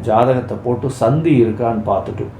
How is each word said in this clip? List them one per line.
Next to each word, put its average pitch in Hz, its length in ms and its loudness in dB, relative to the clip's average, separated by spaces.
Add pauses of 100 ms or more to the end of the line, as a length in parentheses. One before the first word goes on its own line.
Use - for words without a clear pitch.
ஜாதகத்தை 117 640 2
போட்டு 123 260 -2
சந்தி 139 520 2
இருக்கான்னு 110 440 0
பார்த்துட்டு, 98 400 -4 (140)